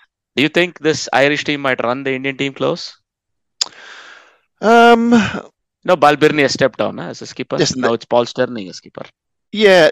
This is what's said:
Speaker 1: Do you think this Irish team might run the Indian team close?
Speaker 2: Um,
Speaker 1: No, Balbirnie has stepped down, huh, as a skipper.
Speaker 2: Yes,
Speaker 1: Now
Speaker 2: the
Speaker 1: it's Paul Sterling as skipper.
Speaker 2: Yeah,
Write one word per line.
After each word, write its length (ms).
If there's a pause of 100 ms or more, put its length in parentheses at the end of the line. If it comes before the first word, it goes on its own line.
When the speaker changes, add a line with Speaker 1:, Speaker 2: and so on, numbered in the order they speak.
(340)
Speaker 1:
Do 80
you 60
think 320
this 320
Irish 320
team 160
might 220
run 200
the 120
Indian 220
team 180
close? 420 (1600)
Speaker 2:
Um, 500 (720)
Speaker 1:
No, 120
Balbirnie 460
has 100
stepped 260
down, 200
huh, 120
as 120
a 40
skipper. 320
Speaker 2:
Yes, 180
Speaker 1:
Now 120
Speaker 2:
the 60
Speaker 1:
it's 120
Paul 200
Sterling 420
as 80
skipper. 280 (480)
Speaker 2:
Yeah, 400